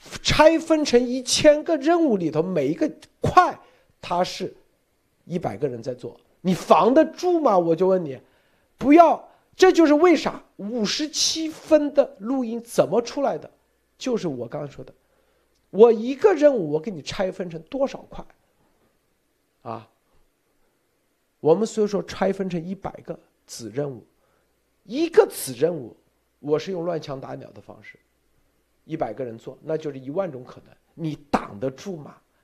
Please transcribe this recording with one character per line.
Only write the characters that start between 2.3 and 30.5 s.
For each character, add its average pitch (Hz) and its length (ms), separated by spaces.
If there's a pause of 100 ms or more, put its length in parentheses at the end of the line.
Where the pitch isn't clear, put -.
每 170 260
一 151 60
个 302 180 (300)
块 330 360 (440)
它 180 220
是 - 300 (720)
一 170 140
百 113 160
个 131 120
人 123 140
在 127 120
做， - 260 (220)
你 185 120
防 180 400
得 311 120
住 349 340
吗？ 233 180
我 165 180
就 185 120
问 185 160
你， 135 160 (580)
不 262 140
要， 311 380 (260)
这 370 160
就 330 140
是 294 80
为 320 220
啥 - 280 (140)
五 214 280
十 302 240
七 320 400
分 294 440
的 - 260
录 254 240
音 226 180
怎 - 260
么 196 140
出 262 220
来 196 140
的， - 120 (480)
就 247 180
是 180 120
我 120 200
刚 143 160
才 139 80
说 131 120
的， - 100 (800)
我 226 200
一 233 220
个 403 200
任 294 200
务 170 180
我 151 80
给 180 120
你 156 100
拆 190 300
分 185 180
成 160 140
多 269 240
少 - 200
块， - 160 (1400)
啊， 113 260 (1500)
我 156 160
们 214 100
所 214 180
以 208 40
说 196 160
拆 - 280
分 190 160
成 170 160
一 185 120
百 - 160 (120)
个 165 160 (280)
子 110 260
任 143 160
务， 117 160 (800)
一 302 260
个 392 180
子 - 260
任 151 220
务 120 200 (440)
我 151 180
是 190 140
用 175 120
乱 170 160
枪 139 200
打 127 160
鸟 135 160
的 104 100
方 107 220
式， - 140 (880)
一 151 100
百 135 180
个 131 100
人 113 140
做， 127 240
那 160 160
就 151 140
是 131 80
一 131 100
万 175 220
种 127 120
可 - 180